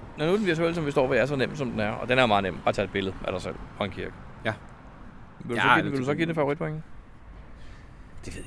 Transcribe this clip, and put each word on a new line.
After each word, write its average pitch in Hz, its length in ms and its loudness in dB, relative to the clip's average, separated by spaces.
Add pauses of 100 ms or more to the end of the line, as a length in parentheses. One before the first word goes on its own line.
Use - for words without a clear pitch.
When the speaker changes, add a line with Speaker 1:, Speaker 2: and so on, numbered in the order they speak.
(180)
Speaker 1:
når 151 80 0
nu 175 120 4
den 220 80 0
virtuelle, 165 300 2
som 165 100 -2
vi 143 60 -2
står 139 160 4
ved, 135 100 4
er 113 80 6
så 143 100 -2
nem, 127 200 0
som 139 160 -2
den 110 80 -4
er, 104 100 0
og 113 200 -4
den 127 80 6
er 131 40 8
jo 127 60 6
meget 101 160 6
nem 92 120 0 (120)
at 110 80 2
tage 107 100 2
et 95 60 -8
billede 95 240 0 (120)
af 92 60 -2
dig 92 80 -4
selv 95 140 -6 (240)
og 104 60 0
en 95 60 -4
kirke. 90 200 -8 (340)
Speaker 2:
Ja. 110 80 0 (880)
Speaker 1:
Vil - 100 -12
du 120 60 0
Speaker 2:
Ja, 104 60 4
Speaker 1:
så 95 140 8
give, 135 80 6
Speaker 2:
det 151 80 -2
Speaker 1:
vil 139 80 0
du 127 60 0
så... 143 80 2
give 160 120 2
den 165 100 -2
favoritpoint? 156 400 0 (1500)
Speaker 2:
Det - 100 -10
ved 98 120 -12